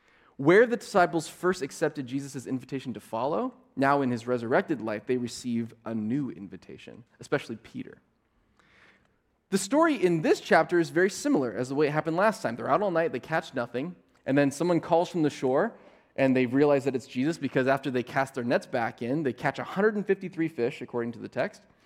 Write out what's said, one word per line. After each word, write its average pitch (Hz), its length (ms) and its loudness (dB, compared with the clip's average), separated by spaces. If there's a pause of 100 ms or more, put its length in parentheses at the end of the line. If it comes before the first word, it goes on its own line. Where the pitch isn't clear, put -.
(380)
Where 180 280 8
the 233 100 -2
disciples 170 520 2
first 180 340 -2
accepted 143 460 -4
Jesus' 135 360 -8
invitation 127 500 -8
to 104 60 -12
follow, 165 540 -4 (220)
now 139 260 4
in 127 80 0
his 117 160 -4
resurrected 123 540 0
life, 107 260 -6
they 127 120 0
receive 117 540 -4 (120)
a 113 100 -8
new 113 360 -2
invitation, 95 720 -18 (160)
especially - 360 -4
Peter. - 420 -16 (1500)
The 190 80 2
story 302 360 2
in 175 280 2
this 320 180 2
chapter 170 400 4
is 156 100 0
very 180 200 2
similar 151 440 0
as 123 140 -4
the 135 80 -4
way 151 100 2
it 143 60 0
happened 160 240 -2
last 202 260 2
time. 117 140 -4
They're 113 140 -4
out 165 120 2
all 202 80 0
night, 165 220 0
they 127 80 -4
catch - 340 -6
nothing, 131 400 -4 (320)
and 135 120 2
then 143 120 4
someone 170 300 0
calls 170 280 2
from 165 140 -2
the 147 80 2
shore, 143 440 0 (420)
and 131 200 4
they 127 100 4
realize 139 380 4
that 127 100 -2
it's 127 120 -4
Jesus 143 320 -2
because 131 280 0
after 135 240 0
they 123 120 0
cast 135 320 -4
their 123 100 -4
nets 123 220 0
back 117 360 -4
in, 135 200 -2
they 131 100 0
catch 139 260 -4
a 123 60 -6
hundred 208 320 0
and 196 100 -4
fifty-three 165 420 -2
fish, 123 340 -2
according 120 300 -4
to 110 60 -14
the 104 100 -12
text. 139 340 -6 (240)